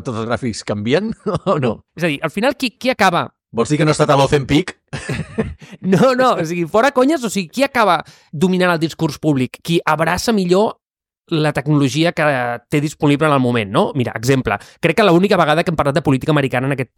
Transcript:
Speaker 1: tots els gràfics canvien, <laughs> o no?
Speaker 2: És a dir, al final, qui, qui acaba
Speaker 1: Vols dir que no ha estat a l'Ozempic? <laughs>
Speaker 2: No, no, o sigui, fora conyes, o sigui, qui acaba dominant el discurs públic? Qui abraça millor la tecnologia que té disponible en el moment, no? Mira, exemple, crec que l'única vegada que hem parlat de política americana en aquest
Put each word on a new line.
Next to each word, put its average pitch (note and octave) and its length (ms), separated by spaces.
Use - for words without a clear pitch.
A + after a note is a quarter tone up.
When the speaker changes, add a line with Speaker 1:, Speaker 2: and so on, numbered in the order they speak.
Speaker 1:
tots A2 160
els A2+ 80
gràfics A#2 400
canvien, B2 460
<laughs> F3+ 220
o - 100
no? A#2 140
Speaker 2:
És D#3 80
a E3+ 80
dir, C#3+ 60
al D#3 80
final, B3 240
qui, B3 160
qui - 160
acaba E3+ 380
Speaker 1:
Vols A#2 140
dir D3+ 80
que D#3 80
no D3+ 60
ha - 40
estat D3 160
a C#3 60
l'Ozempic? C#3+ 580
<laughs> - 640
Speaker 2:
No, G3 320
no, B3+ 160
o E3 120
sigui, E3+ 200
fora A3 240
conyes, C4 320
o A#3 80
sigui, F#3+ 220
qui B3+ 100
acaba G#3 380
dominant F3+ 400
el E3 100
discurs D#3+ 400
públic? C3+ 400
Qui E3+ 140
abraça E3 480
millor F#3+ 380
la D3+ 240
tecnologia C#3+ 600
que D#3+ 80
té D3+ 100
disponible D3 460
en D3 80
el C3 60
moment, A#2+ 280
no? C3 140
Mira, A#2 240
exemple, A#2 380
crec D#3+ 160
que G#3+ 80
l'única F#3 320
vegada D#3 240
que - 80
hem D#3+ 80
parlat C#3 160
de C#3+ 80
política C#3 320
americana C3+ 320
en C#3 80
aquest B2+ 240